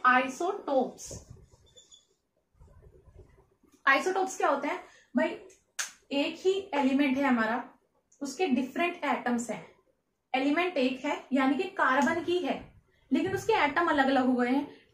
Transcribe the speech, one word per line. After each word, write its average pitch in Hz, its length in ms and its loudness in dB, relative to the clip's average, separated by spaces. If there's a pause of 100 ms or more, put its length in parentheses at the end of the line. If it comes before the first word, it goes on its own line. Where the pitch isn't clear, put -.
isotopes। 269 1040 0 (2750)
Isotopes 370 500 0
क्या 370 120 0
होते 277 200 0
हैं 359 100 -6 (360)
भाई, 311 140 2 (840)
एक 285 240 0
ही 381 160 2 (220)
element 277 440 2
है 285 60 2
हमारा, 240 380 2 (580)
उसके 370 280 -4
different 285 560 -2
atoms 240 460 -2
हैं, - 140 -10 (720)
Element 294 420 0
एक 262 280 0
है 294 140 -2 (140)
यानी 269 220 4
कि 370 160 -2
carbon 285 540 2
ही 349 140 0
है, 262 220 -4 (500)
लेकिन 320 240 0
उसके 392 300 2
atom 330 220 2
अलग 294 200 2
अलग 262 200 2
हो 254 80 2
गए 247 160 0
हैं। 285 160 0 (280)